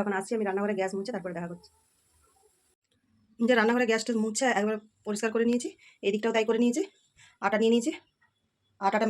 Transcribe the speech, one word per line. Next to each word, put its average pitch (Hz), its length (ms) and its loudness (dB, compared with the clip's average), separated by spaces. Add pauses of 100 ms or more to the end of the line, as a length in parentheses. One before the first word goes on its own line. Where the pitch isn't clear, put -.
এখন 202 160 -2
আসছি 196 200 -4
আমি 214 100 -2
রান্নাঘরে, 196 320 -2
গ্যাস 190 180 -2
মুছে, 196 180 -8
তারপরে 180 220 -6
দেখা 175 140 -8
করছি। - 180 -18 (1800)
যে 247 120 6
রান্নাঘরে 240 320 4
গ্যাসটা 220 200 0 (120)
মুছে 220 220 -2 (140)
একবার 214 160 0 (320)
পরিষ্কার 214 280 -2
করে 226 140 2
নিয়েছি, 247 200 0 (360)
এই 202 80 0
দিকটাও 214 220 0
তাই 220 140 2
করে 226 140 2
নিয়েছি। 247 200 2 (600)
আটা 202 160 0
নিয়ে 226 120 4
নিয়েছি, 233 180 2 (880)
আটাটা 208 280 2